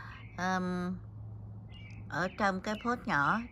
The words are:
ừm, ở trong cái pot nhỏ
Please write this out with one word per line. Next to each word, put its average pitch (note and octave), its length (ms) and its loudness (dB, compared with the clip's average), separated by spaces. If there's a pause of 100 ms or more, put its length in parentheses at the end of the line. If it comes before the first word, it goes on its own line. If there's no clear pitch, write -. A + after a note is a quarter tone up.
(360)
ừm, F3+ 640 2 (1080)
ở E3+ 200 0 (100)
trong F#3+ 220 4
cái G#3+ 140 -2 (100)
pot A#3+ 220 2
nhỏ D#3+ 340 6 (120)